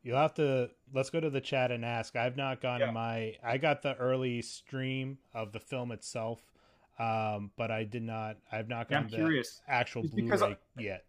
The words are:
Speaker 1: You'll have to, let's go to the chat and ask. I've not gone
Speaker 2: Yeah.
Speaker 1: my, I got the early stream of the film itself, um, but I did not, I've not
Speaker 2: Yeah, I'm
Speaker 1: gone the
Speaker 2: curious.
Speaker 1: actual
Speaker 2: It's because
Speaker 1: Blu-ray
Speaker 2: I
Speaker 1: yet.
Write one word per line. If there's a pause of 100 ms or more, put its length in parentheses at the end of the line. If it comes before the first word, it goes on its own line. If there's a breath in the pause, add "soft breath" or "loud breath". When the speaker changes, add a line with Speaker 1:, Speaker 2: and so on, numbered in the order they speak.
Speaker 1:
You'll
have
to, (220)
let's
go
to
the
chat
and
ask.
I've
not
gone
Speaker 2:
Yeah.
Speaker 1:
my,
I
got
the
early
stream (160)
of
the
film
itself, (460 soft breath)
um,
but
I
did
not, (120)
I've
not
Speaker 2:
Yeah,
I'm
Speaker 1:
gone
the
Speaker 2:
curious.
Speaker 1:
actual
Speaker 2:
It's
because
Speaker 1:
Blu-ray
Speaker 2:
I (200)
Speaker 1:
yet.